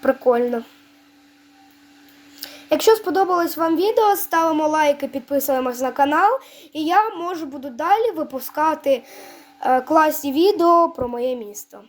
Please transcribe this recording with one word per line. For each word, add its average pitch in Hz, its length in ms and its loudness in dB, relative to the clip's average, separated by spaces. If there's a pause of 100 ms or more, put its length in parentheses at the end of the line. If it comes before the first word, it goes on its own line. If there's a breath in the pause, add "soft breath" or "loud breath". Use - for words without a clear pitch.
Прикольно. 247 600 0 (2000 loud breath)
Якщо 311 260 4
сподобалось 359 600 0
вам 330 200 0
відео, 415 380 2
ставимо 330 520 0
лайки, 294 400 0
підписуємось 262 720 -4
на 254 100 -2
канал, 320 480 2 (340 loud breath)
і 302 120 -6
я, 392 240 2
може, 339 360 -8
буду 277 240 -12
далі 370 420 0
випускати, 302 920 -2 (580 loud breath)
е, 254 200 2
класні 302 500 2
відео 339 580 4
про 262 180 -8
моє 247 280 -4
місто. 208 540 -16